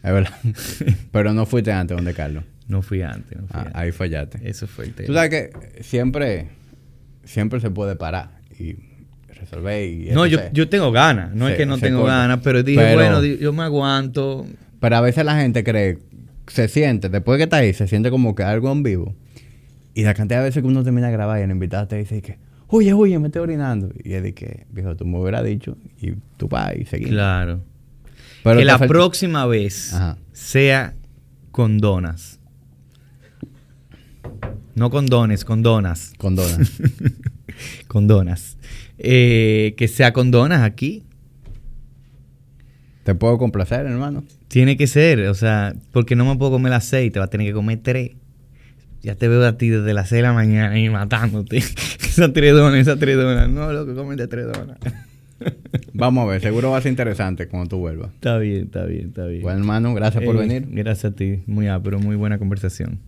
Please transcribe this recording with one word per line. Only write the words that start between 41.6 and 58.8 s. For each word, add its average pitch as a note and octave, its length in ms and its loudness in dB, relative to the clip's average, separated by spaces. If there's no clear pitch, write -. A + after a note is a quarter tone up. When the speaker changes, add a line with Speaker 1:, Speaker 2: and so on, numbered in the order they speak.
Speaker 1:
Te G2+ 100 2
puedo A2+ 240 4
complacer, A#2+ 480 -2
hermano. C#3 380 -6
Speaker 2:
Tiene B2+ 300 4
que C#3 100 2
ser, D3 400 4
o G2+ 60 2
sea, G#2 420 0
porque B2 240 2
no B2 100 4
me C3+ 120 2
puedo C3+ 140 0
comer B2+ 200 2
las A#2+ 140 0
seis, B2+ 260 0
te G2+ 80 -4
vas F#2+ 80 -2
a - 20 -10
tener G#2 180 -2
que G2+ 60 -4
comer G#2+ 300 -2
tres. B2 280 -2
Ya G#2 120 -6
te A#2 120 0
veo A#2+ 180 6
a A#2 120 2
ti A#2 120 2
desde G#2+ 240 2
las F#2+ 160 -2
seis A#2 100 4
de A#2+ 40 4
la B2 100 4
mañana G#2+ 460 4
y A2 100 2
matándote. G#2+ 680 -2
<laughs> - 440 -4
Esas E3 320 4
tres D3 200 6
donas, D3 260 6
esas C#3 200 4
tres C3+ 180 2
donas. B2+ 320 2
No, D3+ 240 -2
loco, C#3+ 220 -6
cómete C#3 320 -8
tres A#2+ 200 -8
donas. G#2+ 300 -10
<laughs> - 580 -8
Speaker 1:
Vamos B2 300 2
a G#2+ 80 0
ver, F#2+ 100 -2
seguro A#2 300 0
va C3 60 0
a B2 40 0
ser C3 100 0
interesante G2 560 -4
cuando F2+ 220 -6
tú F#2 100 -6
vuelvas. E2 340 -8
Speaker 2:
Está A#2 240 -2
bien, G#2 280 -2
está F2+ 200 -8